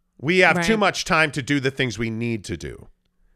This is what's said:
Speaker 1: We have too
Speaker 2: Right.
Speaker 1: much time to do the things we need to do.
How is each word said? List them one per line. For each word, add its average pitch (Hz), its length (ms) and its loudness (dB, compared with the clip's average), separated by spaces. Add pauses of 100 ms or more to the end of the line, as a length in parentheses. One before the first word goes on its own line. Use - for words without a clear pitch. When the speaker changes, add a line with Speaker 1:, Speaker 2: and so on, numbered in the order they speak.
(200)
Speaker 1:
We 175 200 0
have 170 240 4
too 214 100 2
Speaker 2:
Right. 214 60 2
Speaker 1:
much 185 240 0
time 160 280 2
to 143 100 -4
do 143 180 0
the 131 100 0
things 127 280 -4
we 113 120 -4
need 113 360 -4
to 90 100 -6
do. 71 320 -12 (480)